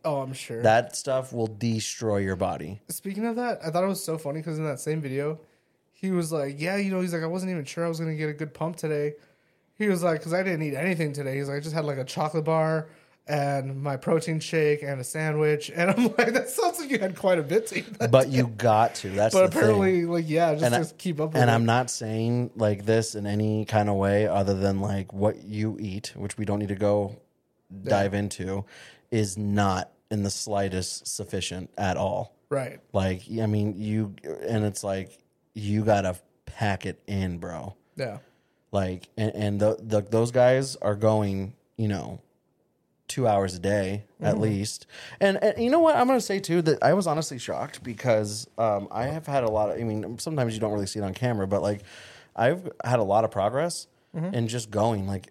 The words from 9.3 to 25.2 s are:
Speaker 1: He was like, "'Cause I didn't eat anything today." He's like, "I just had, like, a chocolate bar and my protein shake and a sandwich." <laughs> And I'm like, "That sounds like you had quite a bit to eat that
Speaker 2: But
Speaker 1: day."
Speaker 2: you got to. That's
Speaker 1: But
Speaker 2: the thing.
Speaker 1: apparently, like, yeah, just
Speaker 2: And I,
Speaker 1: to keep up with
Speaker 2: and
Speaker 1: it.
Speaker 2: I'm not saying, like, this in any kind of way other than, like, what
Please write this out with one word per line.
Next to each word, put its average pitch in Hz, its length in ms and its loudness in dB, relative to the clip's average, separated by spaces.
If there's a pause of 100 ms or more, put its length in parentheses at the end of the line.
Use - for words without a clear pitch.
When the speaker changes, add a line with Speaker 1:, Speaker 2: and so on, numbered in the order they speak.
Speaker 1:
He 208 120 0
was 180 120 2
like, 165 220 2
"'Cause 160 100 -2
I 180 100 2
didn't 180 180 0
eat 147 140 -2
anything 160 360 0
today." 139 280 -4
He's 139 100 -4
like, 143 80 -4
"I - 20 -4
just 156 160 -6
had, 160 80 0
like, 147 140 -2
a 131 80 -4
chocolate 151 400 -2
bar 160 420 2 (400)
and 139 540 -2
my 139 160 -2
protein 160 420 0
shake 151 440 2
and 139 180 -6
a - 20 -6
sandwich." 151 680 0
<laughs> - 40 -16
And 170 140 4
I'm 202 140 4 (140)
like, 233 160 4
"That - 160 0
sounds 349 300 0
like 285 120 -6
you 247 80 2
had 143 180 -2
quite 185 220 4
a 151 40 -2
bit 185 240 2
to - 120 -4
eat - 200 -10
that 123 120 2
Speaker 2:
But 131 180 8
Speaker 1:
day." 131 80 0
Speaker 2:
you 123 100 4
got 113 480 4
to. - 140 -8
That's 101 240 2
Speaker 1:
But 190 140 8
Speaker 2:
the - 40 2
thing. - 120 -2
Speaker 1:
apparently, 190 420 4
like, 170 240 -2
yeah, 160 240 4
just 151 120 0
Speaker 2:
And 120 100 4
I, 160 80 2
Speaker 1:
to 160 100 -6
keep 165 260 -4
up 156 140 -2
with 139 80 4
Speaker 2:
and 120 80 8
Speaker 1:
it. 117 40 6
Speaker 2:
I'm 117 120 4
not 117 240 4
saying, 117 680 -2
like, 101 300 2
this 110 300 2
in 104 100 -6
any 107 400 0
kind 104 240 2
of 101 60 2
way 101 320 2
other 98 260 2
than, 98 280 0
like, 98 320 -4
what 101 300 -2